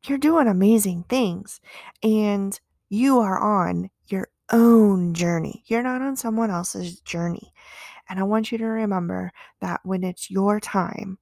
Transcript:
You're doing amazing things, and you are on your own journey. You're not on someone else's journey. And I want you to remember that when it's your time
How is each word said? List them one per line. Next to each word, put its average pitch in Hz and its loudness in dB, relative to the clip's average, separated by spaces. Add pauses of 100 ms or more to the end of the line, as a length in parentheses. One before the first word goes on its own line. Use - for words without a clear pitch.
You're 277 -2
doing 302 4
amazing 196 2
things, 196 -4 (420)
and 208 0 (300)
you 247 4
are 190 0
on 180 0 (200)
your 190 -6 (200)
own 214 6
journey. 170 -2
You're 233 -2
not 254 -4
on 269 -4
someone 226 -2
else's 180 -8
journey. 170 -8 (560)
And 185 -8
I 190 0
want 214 0
you 233 -4
to 226 -4
remember 185 -4 (300)
that 180 -6
when 185 -4
it's 180 -8
your 196 0
time 190 -6